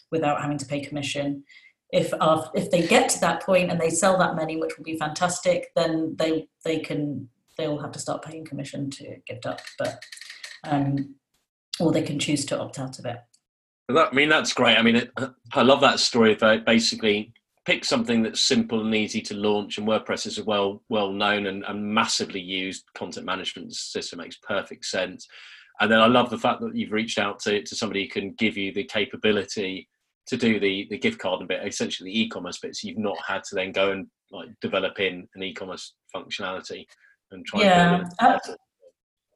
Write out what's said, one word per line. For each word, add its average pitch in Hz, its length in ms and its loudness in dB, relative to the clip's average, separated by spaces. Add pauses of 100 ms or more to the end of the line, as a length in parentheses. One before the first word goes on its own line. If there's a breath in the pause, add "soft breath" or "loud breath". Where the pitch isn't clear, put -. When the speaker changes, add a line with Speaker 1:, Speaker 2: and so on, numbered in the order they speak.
(120 loud breath)
Speaker 1:
without 147 280 0
having 147 160 -2
to - 100 -8
pay 143 140 -4
commission. 143 640 -6 (500 soft breath)
If, 175 280 2
uh, 160 240 4 (100)
if - 180 -2
they 175 140 4
get 277 240 6
to - 100 0
that 170 240 0
point 180 260 4
and 170 100 0
they 165 100 2
sell 185 280 4
that 165 160 4
many, 160 220 -4
which 160 200 -4
would 147 80 -16
be 160 140 -6
fantastic, 175 800 0
then 160 420 0
they, 160 300 0 (160)
they 160 160 0
can, 147 480 -4 (280)
they'll 151 220 -2
have 151 140 -8
to 147 80 -12
start - 240 -6
paying 160 200 -12
commission 139 460 -8
to 95 260 -14 (140)
GiftUp, - 300 -8 (180)
but, - 240 -4 (600 loud breath)
um, 139 500 0 (640)
or 160 140 4
they 156 100 2
can 147 160 -4
choose 147 280 0
to 143 120 -2
opt 127 220 -8
out 131 180 -10
of - 60 -16
it. 120 140 -6 (680)
Speaker 2:
That, 151 220 4
I 127 40 -8
mean, 147 140 6
that's 151 240 4
great. 117 240 6
I 113 60 4
mean, 117 140 6
it, 123 140 0 (420)
I 131 100 4
love 135 200 8
that 117 180 6
story 110 320 6
about 113 340 4
basically 113 680 2 (320)
pick - 200 0
something 117 360 2
that's 110 220 0
simple 113 420 2
and 110 80 0
easy 107 300 0
to - 120 -8
launch, 104 440 0
and 104 80 -4
WordPress 107 400 -2
is 104 120 -8
a 101 60 -6
well, 101 440 0
well 101 240 0
known 101 340 0
and, 98 180 -6
and 104 300 -6
massively 110 460 0
used 92 420 -6 (140)
content 92 280 -10
management 90 480 -8
system. - 460 -10
Makes - 200 -14
perfect - 480 -6
sense. 90 420 -6 (520 loud breath)
And 107 100 4
then 113 100 8
I 110 60 8
love 120 240 6
the 113 80 -6
fact 117 240 0
that 113 120 -8
you've 104 160 -4
reached 110 280 -2
out 101 220 -2
to, 104 220 0
to - 140 -10
somebody 98 260 -2
who 92 60 -6
can 98 240 -6
give 107 240 -2
you 98 160 -4
the 98 100 -4
capability 98 1040 -2 (380)
to 131 100 -4
do 113 220 2
the, 98 320 0
the 101 80 -6
gift 113 220 -2
card 92 180 -2
and 87 100 -10
bit, 92 160 -4
essentially 95 460 -6
the 110 120 -2
e-commerce 87 360 -6
bit, - 160 -12
so 101 140 -10
you've 92 100 -10
not 101 260 -2
had 98 200 -6
to - 100 -12
then 95 160 -4
go 98 220 0
and, 95 160 -8 (240)
like, 87 160 -14 (120)
develop 95 380 -2
in 90 380 -4
an 92 80 -10
e-commerce 92 500 -12 (180)
functionality 92 720 -10 (460 soft breath)
and - 160 -16
try 214 140 -2
Speaker 1:
Yeah. 175 340 8
Speaker 2:
and 180 80 0
build - 420 2
it. - 60 -12
Speaker 1:
Uh, - 40 -10 (800)